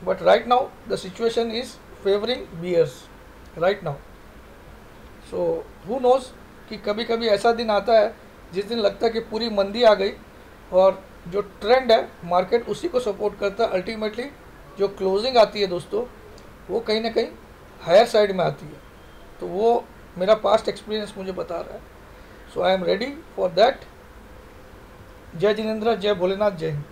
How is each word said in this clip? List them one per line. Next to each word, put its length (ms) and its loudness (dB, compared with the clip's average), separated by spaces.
But 220 -4
right 240 4
now 120 4
the 100 -4
situation 540 -4
is 240 -8
favoring 420 -2
bears 320 2
right 260 0
now। 100 -6
So 160 -4
who 140 -4
knows 240 4
कि 100 -10
कभी-कभी 500 -2
ऐसा 240 4
दिन 180 -2
आता 280 4
है 160 2
जिस 120 -4
दिन 140 -6
लगता 280 0
है 60 2
कि 80 -2
पूरी 200 -4
मंदी 320 0
आ 120 8
गई 180 -2
और 300 4
जो 120 -4
trend 320 4
है 160 4
market 440 0
उसी 200 -4
को 120 0
support 380 -4
करता 260 -2
है। 80 0
Ultimately 540 -6
जो 120 0
closing 460 -2
आती 240 4
है 60 0
दोस्तों, 380 -4
वो 100 -2
कहीं 200 -2
ना 80 -4
कहीं 180 -2
higher 260 6
side 260 2
में 120 -2
आती 220 -4
है। 120 -18
तो 60 -10
वो 380 2
मेरा 180 6
past 320 0
experience 500 -8
मुझे 140 -8
बता 280 -8
रहा 140 -12
है। 60 -14
So 80 -4
I 100 4
am 160 0
ready 220 0
for 220 0
that। 260 4
जय 180 2
जिनेंद्र, 420 -2
जय 180 0
भोलेनाथ, 380 0
जय 180 -6
हिंद। 220 -6